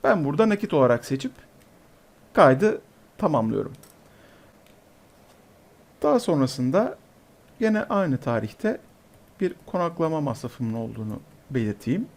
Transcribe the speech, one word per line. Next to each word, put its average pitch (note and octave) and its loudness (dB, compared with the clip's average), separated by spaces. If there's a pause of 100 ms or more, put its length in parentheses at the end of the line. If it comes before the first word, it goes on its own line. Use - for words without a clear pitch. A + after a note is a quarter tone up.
Ben G3+ 4
burada D3+ 2
nakit G#3 -2
olarak B2 4
seçip C#3 -6 (1000)
kaydı E3 4 (380)
tamamlıyorum. A2+ -2 (2250)
Daha C4+ 4
sonrasında C#3 0 (640)
yine G#3+ 0
aynı F3+ -2
tarihte A#2 -4 (600)
bir F#3 -2 (120)
konaklama E3+ -2
masrafımın A#2+ -6
olduğunu A2+ -8 (300)
belirteyim. B2 -2 (100)